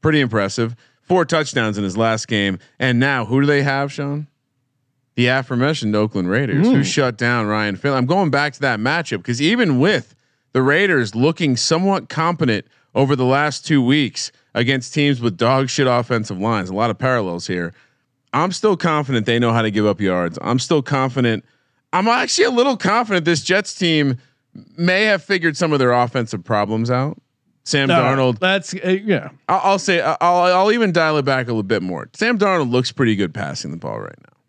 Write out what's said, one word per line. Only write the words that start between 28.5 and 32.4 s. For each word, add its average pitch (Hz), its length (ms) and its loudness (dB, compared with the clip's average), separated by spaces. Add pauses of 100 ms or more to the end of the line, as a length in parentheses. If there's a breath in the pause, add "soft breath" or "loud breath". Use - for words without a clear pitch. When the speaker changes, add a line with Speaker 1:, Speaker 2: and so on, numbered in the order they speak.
Speaker 2:
uh, 185 300 -2
yeah. 196 260 -2 (180)
Speaker 1:
I'll, 185 160 2
I'll 196 140 2
say, 180 220 0
I'll, 143 200 0
I'll 180 500 4
even 226 220 2
dial 160 240 2
it 143 80 0
back 131 220 0
a 123 40 -8
little 113 140 0
bit 98 180 0
more. 90 320 -6
Sam 226 240 0
Darnold 180 320 0